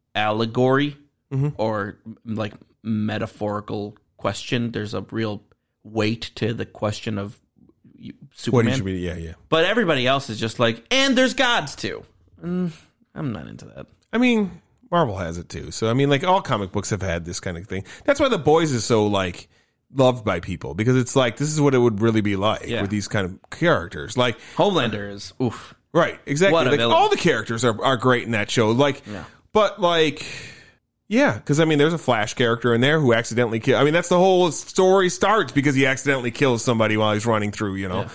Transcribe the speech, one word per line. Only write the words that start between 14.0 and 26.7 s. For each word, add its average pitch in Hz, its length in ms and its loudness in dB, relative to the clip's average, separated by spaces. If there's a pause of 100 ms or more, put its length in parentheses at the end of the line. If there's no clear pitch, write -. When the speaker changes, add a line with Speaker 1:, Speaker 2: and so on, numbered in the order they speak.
Speaker 2:
I 220 40 -2
mean, 220 440 2 (300)
Marvel 147 260 2
has 85 200 -6
it, 85 120 -10
too. 71 220 -12
So, 110 180 -2
I 113 40 0
mean, 139 160 2
like, 139 140 2
all 185 180 2
comic 107 300 -2
books 101 200 -4
have 101 100 -2
had 87 240 -4
this 78 140 -10
kind 87 180 -8
of 92 100 -14
thing. 95 160 -8 (220)
That's 285 140 0
why 285 100 2
The 226 80 2
Boys 156 340 2
is 117 120 -2
so, 107 240 2
like, 95 420 -4 (440)
loved 127 300 4
by 95 160 0
people, 82 360 -8
because 113 200 2
it's 127 200 0
like, 123 220 2
this 147 140 -4
is 156 80 -2
what 143 140 4
it 127 60 4
would 113 220 2
really 110 200 4
be 101 140 0
like 101 320 -2
Speaker 1:
Yeah. 113 140 -4
Speaker 2:
with 98 100 -2
these 104 160 -2
kind 101 180 -2
of 90 120 -8 (120)
characters. 87 680 -2
Like, 123 200 0 (180)
Speaker 1:
Homelander 120 560 0
is, 101 300 -16
oof. - 320 -4 (200)
Speaker 2:
Right, 165 320 0
exactly. 170 280 2
Speaker 1:
What 160 140 4
a 127 40 2